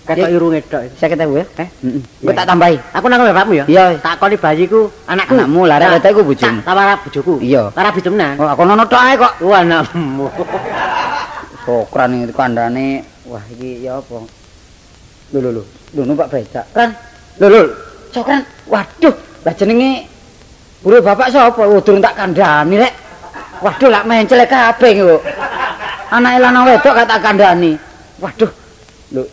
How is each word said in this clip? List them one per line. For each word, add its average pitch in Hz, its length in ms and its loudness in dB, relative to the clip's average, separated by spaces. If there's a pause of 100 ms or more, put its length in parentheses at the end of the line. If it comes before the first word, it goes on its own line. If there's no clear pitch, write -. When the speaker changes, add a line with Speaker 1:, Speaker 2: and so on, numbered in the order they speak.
Speaker 1:
Ketok 160 200 -4
Speaker 2:
Iya. 185 80 0
Speaker 1:
irunge 165 340 0
tok. 143 180 -8 (120)
Speaker 2:
Seket 160 240 -4
ewu 151 180 -2
ya? 170 180 -2
Speaker 1:
Heh? 175 160 -10
Speaker 2:
Heeh. 131 320 -8 (160)
Speaker 1:
Iya. - 40 -20
Speaker 2:
Engko 127 120 -2
tak - 120 -2
tambahi. 175 300 2 (180)
Speaker 1:
Aku 185 140 -6
nang 247 140 2
bapakmu 202 320 2
ya? 143 120 0
Speaker 2:
Iya. 170 180 4 (140)
Speaker 1:
Tak 165 180 -4
koni 202 200 0
bayiku 180 460 0 (220)
anakku. 185 300 -4
Speaker 2:
Anakmu, 175 300 2
lah, 160 120 4
arek 156 100 2
Speaker 1:
Tak 185 120 4
Speaker 2:
wedok 175 120 4
iku 208 160 4
bojomu. 139 280 -2
Speaker 1:
tak, 107 80 -6
tak 165 120 -4
warah 196 240 2
bojoku. 147 400 -6
Speaker 2:
Iya. 123 300 0
Speaker 1:
Tak 101 160 -6
rabi 202 160 -2
temenan. 180 360 -2
Speaker 2:
Oh, 147 120 -2
aku 147 160 -2
nono 208 200 4
tok 247 180 2
ae 254 140 2
kok. 226 220 0
Speaker 1:
Oh, 180 160 0
anakmu. 160 720 -2 (1400)
Speaker 2:
Sokran 123 560 -4
iki 120 120 -6
kandhane. 123 580 -4 (360)
Wah, 117 260 -16
iki 120 200 -16 (120)
ya 127 140 -10
apa? 135 220 -14 (1120)
Lho, 139 120 -4
lho, 127 100 -4
lho. 113 120 -10 (260)
Lho, 151 140 -8
numpak 135 260 -4
becak. 123 400 -8
Kran. 233 200 -2 (460)
Lho, 202 140 2
lho. 208 120 8 (460)
Sokran. 269 340 -4 (240)
Waduh, 220 480 0 (280)
lah 165 100 -2
jenenge 233 560 -2 (760)
Bro, 208 160 6
bapak 202 320 2
sapa? 240 320 2
Oh, 202 160 4
durung 196 240 2
tak 208 100 2
kandhani, 170 640 0
Rek. 247 160 0 (680)
Waduh, 202 240 0
lak 208 160 4
mencel 226 400 2
kabeh, 240 560 2
kok. 170 220 4 (880)
Anake 247 260 0
lanang 254 300 4
wedok 262 260 4
gak 233 140 2
tak 220 160 -2
kandhani. 180 560 2 (400)
Waduh. 190 320 -4 (580)
Lho. 131 240 -8